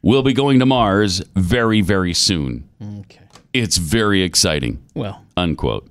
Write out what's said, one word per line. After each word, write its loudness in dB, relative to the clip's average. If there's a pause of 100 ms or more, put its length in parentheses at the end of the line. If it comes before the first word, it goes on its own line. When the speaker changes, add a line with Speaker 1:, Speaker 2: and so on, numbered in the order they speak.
Speaker 1:
We'll 4
be 2
going 4
to 4
Mars 2 (140)
very, 2
very 0
soon. -2 (340)
Speaker 2:
Okay. -20 (320)
Speaker 1:
It's -2
very 0
exciting." -2 (160)
Speaker 2:
Well. -12 (120)
Speaker 1:
Unquote. -4